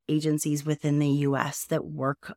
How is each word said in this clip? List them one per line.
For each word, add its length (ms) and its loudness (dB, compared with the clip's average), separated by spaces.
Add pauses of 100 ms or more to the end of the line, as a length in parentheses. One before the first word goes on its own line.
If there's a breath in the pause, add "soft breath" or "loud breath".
agencies 560 0
within 340 2
the 100 4
U 280 2
S 300 -4
that 180 -2
work 520 -6